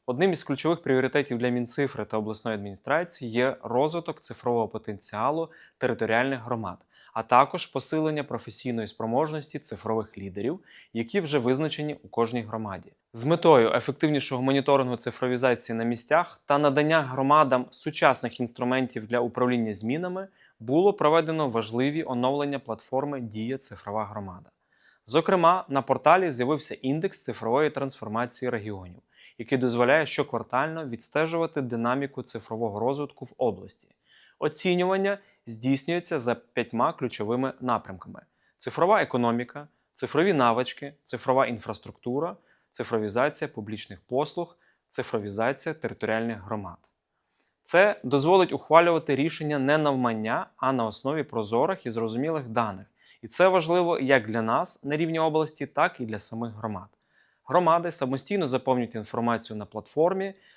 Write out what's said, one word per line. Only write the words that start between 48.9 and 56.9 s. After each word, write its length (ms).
рішення 440
не 180
навмання, 720
а 160
на 120
основі 380
прозорих 640
і 60
зрозумілих 560
даних. 400
І 60
це 200
важливо 520
як 280
для 140
нас 420
на 140
рівні 220
області, 460
так 340
і 60
для 140
самих 340
громад. 340